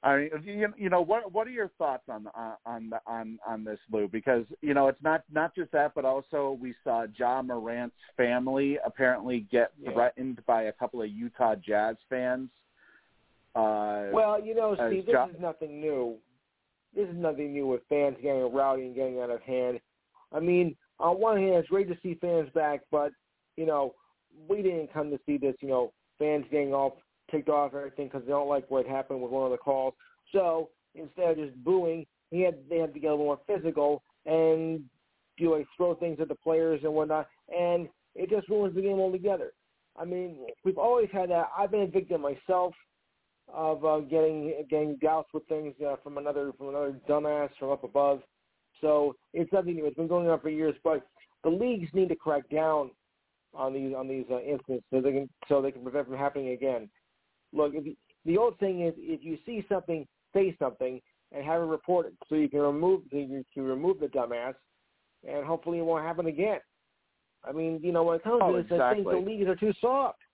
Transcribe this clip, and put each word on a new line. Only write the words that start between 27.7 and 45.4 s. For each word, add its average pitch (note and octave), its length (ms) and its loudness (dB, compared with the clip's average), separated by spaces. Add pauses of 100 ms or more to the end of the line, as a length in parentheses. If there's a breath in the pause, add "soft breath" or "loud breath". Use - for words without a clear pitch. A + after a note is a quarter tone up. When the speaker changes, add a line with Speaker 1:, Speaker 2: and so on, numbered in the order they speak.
Speaker 2:
and C#3+ 80 -8
everything C#3 300 -10
'cause C3+ 140 -8
they A#2+ 60 -12
don't C#3+ 180 0
like C#3 220 0
what C3 160 2
happened C3+ 360 -4
with B2 100 -6
one C3 140 0
of B2+ 60 0
the B2 60 -2
calls. C3 360 -2 (380)
So E3 380 2 (240)
instead E3 380 -2
of D#3+ 60 2
just C3+ 260 -10
booing, E3 420 2 (240)
he F3 120 0
had, D#3+ 280 0
they E3 80 0
had D#3 160 0
to D#3 60 -12
get D3 80 -2
a D3+ 40 4
little D3 140 2
more C#3+ 220 0
physical D3 560 0 (220)
and, D#3+ 600 2 (500)
you E3+ 120 2
know, D#3+ 80 4
like, C#3+ 180 -4
throw F3 200 2
things E3 240 -4
at D#3+ 80 -2
the D3+ 80 -4
players D#3+ 480 2
and D3+ 100 0
whatnot, D#3 340 0 (220 soft breath)
and F3 400 0 (240)
it F3+ 160 -6
just G3 200 0
ruins G3+ 260 0
the F#3+ 60 -2
game G3 180 0
altogether. F#3+ 520 0 (440)
I E3 100 -8
mean, F3 420 -8 (160)
we've F#3+ 140 0
always A#3 340 4
had F#3 180 -2
that. E3+ 280 2
I've F#3+ 140 0
been G#3 100 2
a F#3+ 60 0
victim F3 340 -2
myself F3 540 0 (720)
of, D#3 360 -2
uh, D#3 180 4
getting, D#3 680 0
getting D3+ 280 0
doused D#3 360 0
with D#3 140 -6